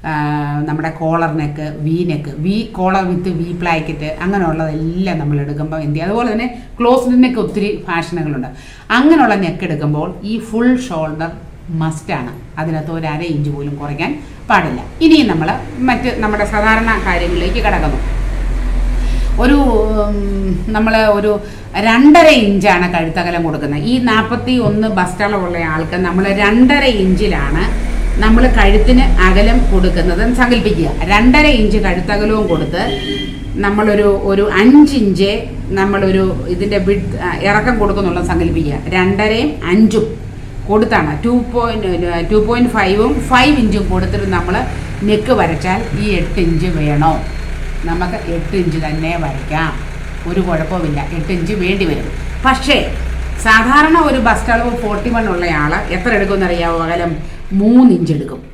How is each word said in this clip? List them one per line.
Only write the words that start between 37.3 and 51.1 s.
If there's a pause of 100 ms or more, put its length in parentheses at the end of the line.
ഇറക്കം
കൊടുക്കുന്നുള്ളത്
സങ്കല്പിക്കുക. (200)
രണ്ടരയും (220)
അഞ്ചും (640)
കൊടുത്താണ് (140)
ടു (200)
പോയിന്റ്, (420)
ടു (120)
പോയിന്റ്
ഫൈവും (180)
ഫൈവ്
ഇഞ്ചും
കൊടുത്തിട്ട്
നമ്മൾ (540)
നെക്ക്
വരച്ചാൽ (220)
ഈ (140)
എട്ട്
ഇഞ്ച്
വേണോ? (760)
നമുക്ക് (180)
എട്ട്
ഇഞ്ച്
തന്നെ (140)
വരയ്ക്കാം, (580)
ഒരു
കുഴപ്പമില്ല. (180)